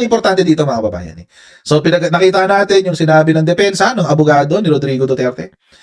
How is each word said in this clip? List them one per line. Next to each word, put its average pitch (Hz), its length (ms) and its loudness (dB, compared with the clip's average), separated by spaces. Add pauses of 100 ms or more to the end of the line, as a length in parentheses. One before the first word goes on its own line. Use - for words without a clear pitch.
importante 202 400 0
dito, 156 160 2
mga 135 160 -4
kababayan, 87 400 -8
eh. 87 80 -20 (400)
So, 147 160 2
pinag-, 160 320 0
nakita 185 320 2
natin 196 400 2
yung 180 80 -2
sinabi 156 400 2
ng 160 80 0
depensa, 202 560 0
ng 180 80 -2
abogado 151 560 2
ni 190 80 -2
Rodrigo 131 320 -2
Duterte. 131 560 -4 (240)